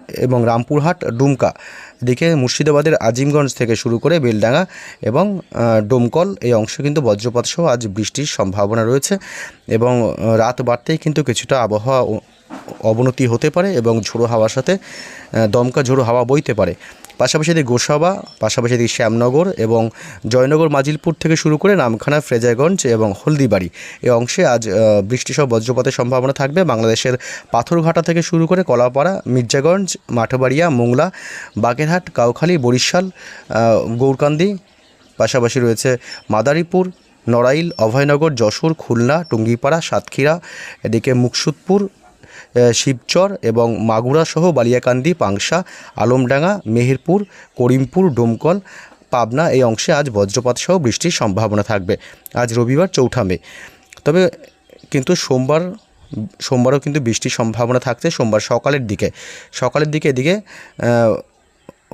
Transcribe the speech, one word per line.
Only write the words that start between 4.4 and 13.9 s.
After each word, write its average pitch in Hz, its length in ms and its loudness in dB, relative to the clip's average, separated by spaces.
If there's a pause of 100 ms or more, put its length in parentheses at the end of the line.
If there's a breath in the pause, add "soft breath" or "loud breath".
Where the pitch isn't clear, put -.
এবং, 175 380 0 (120)
আহ, 113 300 2
ডোমকল 127 600 0
এই 120 120 0
অংশে 110 300 -2
কিন্তু 147 180 0
বজ্রপাত 113 440 0
সহ - 200 -2
আজ 120 220 0
বৃষ্টির 107 380 -4
সম্ভাবনা 104 600 -2
রয়েছে 139 320 0 (500 loud breath)
এবং, 117 420 2
আহ, 113 260 0
রাত 113 260 0
বাড়তেই 123 360 -2
কিন্তু 151 260 -2
কিছুটা 131 380 -2
আবহাওয়া 110 400 0
অ-, 107 180 -2 (640)
অবনতি 123 440 2
হতে 117 220 0
পারে 185 240 0
এবং 113 280 0